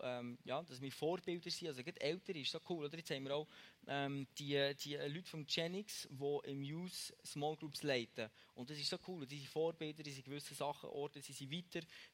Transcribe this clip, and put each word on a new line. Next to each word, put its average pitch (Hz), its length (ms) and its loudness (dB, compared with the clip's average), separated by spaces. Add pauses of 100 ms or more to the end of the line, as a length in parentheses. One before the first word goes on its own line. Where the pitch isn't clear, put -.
ähm, 123 420 -2
ja, 131 160 0
dass 139 180 -10
wir 135 120 -2
Vorbilder 175 580 2
sind. 175 200 -2
Also 127 140 -4
gerade - 160 -6
Ältere 170 380 2
ist 131 140 2
so 165 80 -2 (100)
cool, 165 160 0
oder? 147 120 -4
Jetzt 165 120 -6
haben 135 160 0
wir 139 100 2
auch, 151 120 0 (400)
ähm, 139 400 2 (100)
die, 143 440 6
die 147 140 0
Leute 143 320 0
vom 156 180 -4
Gen 170 280 4
X, - 360 -4
die 143 400 0
im 139 140 0
Youth 165 500 -4 (120)
Small 151 320 2
Groups 151 260 -4
leiten. 120 460 4 (240)
Und 123 160 -8
das 151 80 -6
ist 143 120 0
so 185 80 4 (100)
cool. 180 160 -4
Und 127 80 -6
diese 143 160 -6
Vorbilder, 160 560 2
diese 139 180 -6
gewissen 143 340 -6
Sachen, 147 360 0
Orte, 143 280 -2
sie 139 140 -8
sind 131 180 -6
weiter, 175 280 -2 (340)